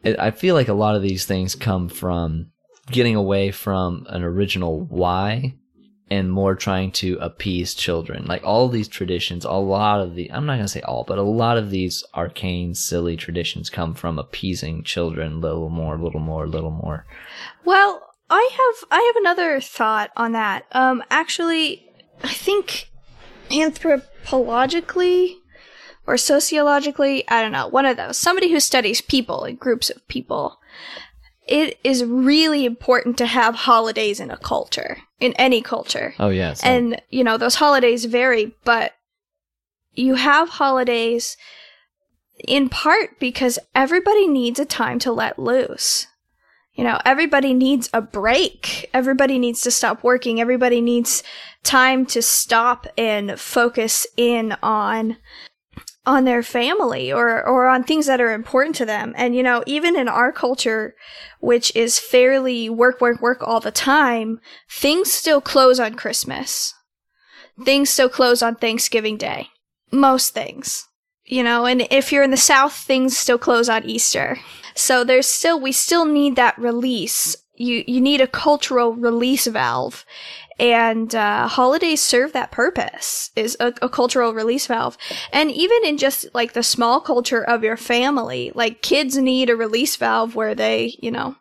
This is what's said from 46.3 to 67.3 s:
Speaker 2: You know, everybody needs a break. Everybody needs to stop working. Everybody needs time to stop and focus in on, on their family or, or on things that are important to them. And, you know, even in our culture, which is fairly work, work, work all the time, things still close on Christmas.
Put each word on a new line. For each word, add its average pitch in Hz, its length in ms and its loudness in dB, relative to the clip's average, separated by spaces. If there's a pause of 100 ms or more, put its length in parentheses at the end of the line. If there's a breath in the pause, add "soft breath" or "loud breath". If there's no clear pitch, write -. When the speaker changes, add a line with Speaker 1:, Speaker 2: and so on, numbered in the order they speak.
Speaker 2:
You 247 100 -2
know, 233 180 0
everybody 277 520 4
needs 262 360 2
a 226 80 0
break. 226 920 -2
Everybody 269 460 2
needs 240 220 -2
to 247 100 0
stop 226 320 -2
working. 247 360 2
Everybody 240 400 2
needs 240 440 0 (400 loud breath)
time 262 420 4
to 240 160 -2
stop 240 640 0 (120)
and 208 400 -2
focus 233 760 0
in 233 480 0
on, 220 540 -2 (880 loud breath)
on 262 180 4
their 240 180 2
family 240 680 -2
or, 233 340 0
or 254 220 4
on 254 160 4
things 302 220 0
that 262 160 2
are 233 100 2
important 254 460 -2
to 240 80 -4
them. 214 320 -6
And, 247 180 0
you 254 80 2
know, 247 220 2
even 330 320 0
in 254 100 0
our 240 240 2
culture, 233 640 -2 (460 loud breath)
which 240 340 2
is 233 240 2
fairly 254 720 2
work, 247 320 2
work, 240 200 2
work 247 240 0
all 226 140 2
the 214 120 -6
time, 233 680 2 (300 loud breath)
things 320 420 0
still 294 300 2
close 254 400 6
on 226 140 -4
Christmas. - 800 -6 (920 soft breath)